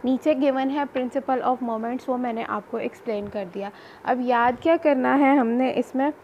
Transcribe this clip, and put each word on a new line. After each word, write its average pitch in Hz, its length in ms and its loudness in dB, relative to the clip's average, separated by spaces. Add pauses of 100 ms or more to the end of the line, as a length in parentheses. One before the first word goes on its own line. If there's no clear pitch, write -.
नीचे 262 300 2
given 269 360 0
है 285 160 -2
principle 262 560 -2
of 247 200 0
moments, 233 460 -6
वो 247 80 0
मैंने 233 280 -4
आपको 214 340 -6
explain 208 500 -6
कर 202 160 -8
दिया। 196 260 -10 (340)
अब 254 160 0
याद 247 420 2
क्या 330 140 4
करना 262 380 2
है 277 220 6
हमने 247 340 2
इसमें? 269 420 -2 (120)